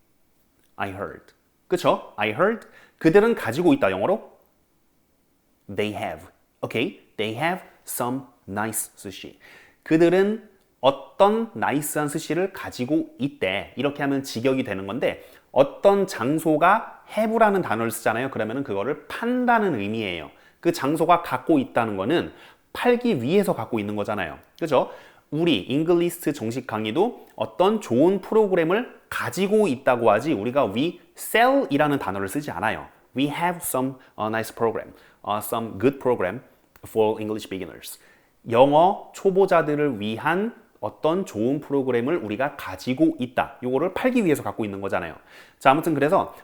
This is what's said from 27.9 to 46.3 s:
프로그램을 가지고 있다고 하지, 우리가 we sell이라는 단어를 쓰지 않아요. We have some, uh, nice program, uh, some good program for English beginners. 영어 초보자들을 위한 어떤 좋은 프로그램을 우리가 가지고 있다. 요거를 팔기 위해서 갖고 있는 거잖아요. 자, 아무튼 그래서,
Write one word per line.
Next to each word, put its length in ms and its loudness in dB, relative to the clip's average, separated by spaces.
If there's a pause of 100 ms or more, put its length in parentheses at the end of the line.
프로그램을 800 0 (100)
가지고 580 0
있다고 440 2
하지, 220 2
우리가 340 0
we 320 -2 (180)
sell이라는 800 2
단어를 300 -4
쓰지 240 -6
않아요. 360 -4 (300)
We 100 0
have 340 -2
some, 320 -2 (260)
uh, 80 -2
nice 260 -4
program, 400 -2 (340)
uh, 160 -2
some 360 -6
good 200 2
program 420 0 (440)
for 340 2
English 300 -6
beginners. 480 -10 (540)
영어 640 6
초보자들을 840 2
위한 540 -2 (280)
어떤 440 -2
좋은 360 -2
프로그램을 560 0
우리가 400 -4
가지고 600 -2
있다. 460 -4
요거를 320 -2
팔기 280 0
위해서 200 2
갖고 220 -6
있는 160 -8
거잖아요. 340 -4 (420)
자, 140 4
아무튼 240 2
그래서, 480 2